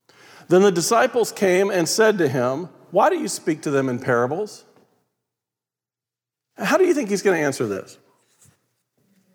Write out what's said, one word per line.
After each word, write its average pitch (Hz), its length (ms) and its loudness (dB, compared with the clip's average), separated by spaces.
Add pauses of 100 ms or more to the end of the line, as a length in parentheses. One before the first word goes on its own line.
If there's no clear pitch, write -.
(500)
Then 180 140 6
the 208 80 6
disciples 226 600 0
came 196 400 0
and 175 160 -2
said 220 300 2
to 165 100 0
him, 131 400 -2 (240)
"Why 220 180 4
do 370 80 -2
you 233 120 -6
speak 160 320 -6
to 156 100 -6
them 135 160 0
in 123 120 -4
parables?" 131 640 -2 (1900)
How 220 200 -2
do 381 60 4
you 359 100 2
think 262 160 -4
he's 196 120 -2
gonna 185 160 2
answer 139 280 -2
this? 101 320 -10 (1400)